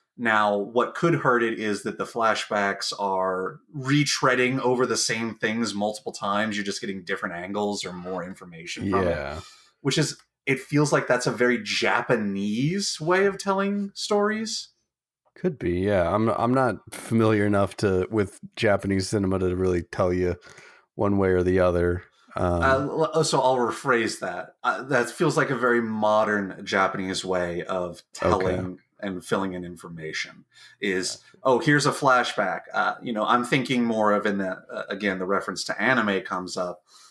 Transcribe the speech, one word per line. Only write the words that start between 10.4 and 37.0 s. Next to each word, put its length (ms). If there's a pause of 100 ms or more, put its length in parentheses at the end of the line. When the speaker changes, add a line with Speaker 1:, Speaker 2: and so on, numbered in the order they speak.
Speaker 1:
it 140
feels 340
like 140
that's 200
a 40
very 300
Japanese 1400
way 240
of 120
telling 560
stories. 760 (680)
Speaker 2:
Could 240
be, 220
yeah. 320
I'm, 160
I'm 240
not 240 (160)
familiar 520
enough 320
to, 320
with 300 (160)
Japanese 540
cinema 300
to 160
really 280
tell 300
you 220 (600)
one 220
way 120
or 140
the 160
other. 440 (340)
Um, 240
Speaker 1:
Uh, 540
l-, 80
so 180
I'll 160
rephrase 640
that. 440
Uh, 200
that 260
feels 260
like 140
a 80
very 240
modern 840
Japanese 600
way 380
of 380 (120)
telling 460
Speaker 2:
Okay. 220 (180)
Speaker 1:
and 260
filling 280
in 120
information 800 (340)
is, 380
Speaker 2:
Gotcha. 60 (200)
Speaker 1:
"Oh, 160
here's 260
a 60
flashback." 680 (120)
Uh, 280
you 120
know, 120
I'm 180
thinking 400
more 300
of 120
in 120
the, 140
uh, 380
again, 300
the 60
reference 400
to 160
anime 400
comes 360
up. 260 (280)